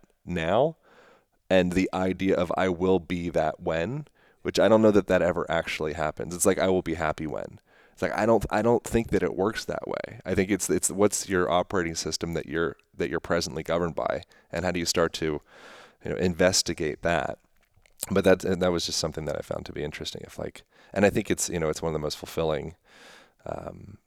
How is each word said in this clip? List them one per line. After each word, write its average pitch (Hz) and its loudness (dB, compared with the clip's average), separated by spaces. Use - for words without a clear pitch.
now 90 0
and 90 4
the 92 0
idea 92 0
of 87 0
"I 95 2
will 92 2
be 85 -4
that 78 0
when," 87 -4
which - -2
I 87 8
don't 110 8
know 110 8
that 101 4
that 92 4
ever 85 0
actually 80 -2
happens. 78 -4
It's 85 -2
like, 95 4
"I 95 2
will 92 2
be 82 -4
happy 78 -2
when." 50 -10
It's - -20
like, - -2
I 107 0
don't, 110 4
I 104 0
don't 117 4
think 117 -2
that 95 2
it 76 -2
works 101 -2
that - -6
way. - -8
I 92 -2
think 95 2
it's, 92 0
it's 90 2
what's 98 2
your 90 2
operating 87 0
system 82 -4
that 80 -4
you're, 78 -2
that 85 -2
you're 80 -2
presently 82 -2
governed 82 -2
by, - -2
and 85 -4
how 90 0
do 87 -2
you 82 -4
start 85 2
to, 78 -4
you - -6
know, - -4
investigate 87 0
that? 85 0
But 95 2
that, 92 6
and 92 0
that 90 2
was 85 -2
just - -4
something 78 -4
that 73 -4
I - -8
found - -8
to - -12
be 73 -6
interesting. - -10
If, - -16
like, - -10
and 101 4
I 98 6
think 101 0
it's, - -2
you 87 -2
know, 78 2
it's 78 -2
one 82 -2
of - -2
the 78 -2
most 76 -4
fulfilling 78 -4
um, - -12